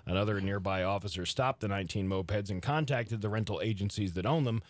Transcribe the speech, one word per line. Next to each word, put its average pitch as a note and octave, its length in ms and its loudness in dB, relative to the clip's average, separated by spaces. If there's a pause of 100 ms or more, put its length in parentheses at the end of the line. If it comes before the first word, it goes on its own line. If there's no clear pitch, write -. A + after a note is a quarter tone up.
Another G2+ 340 2
nearby F#2+ 440 0
officer F#2+ 420 0
stopped C3 340 0
the G#2+ 80 -2
nineteen G2 400 -2
mopeds F#2+ 400 0
and F#2 140 -4
contacted B2 600 0
the G#2+ 60 0
rental G#2 340 0
agencies G2+ 500 0
that F2+ 140 -2
own D3+ 180 4
them. A2+ 240 0